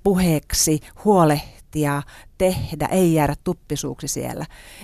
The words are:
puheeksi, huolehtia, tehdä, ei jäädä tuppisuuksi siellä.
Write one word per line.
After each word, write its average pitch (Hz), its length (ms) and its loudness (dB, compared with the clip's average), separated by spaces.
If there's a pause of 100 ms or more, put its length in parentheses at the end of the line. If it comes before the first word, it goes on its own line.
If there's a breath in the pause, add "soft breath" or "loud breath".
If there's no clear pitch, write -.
puheeksi, 170 800 0 (240 loud breath)
huolehtia, 151 960 0 (360 loud breath)
tehdä, 180 480 -2
ei 175 280 2
jäädä 147 200 2 (100)
tuppisuuksi 143 640 -6
siellä. 123 380 -8 (380 loud breath)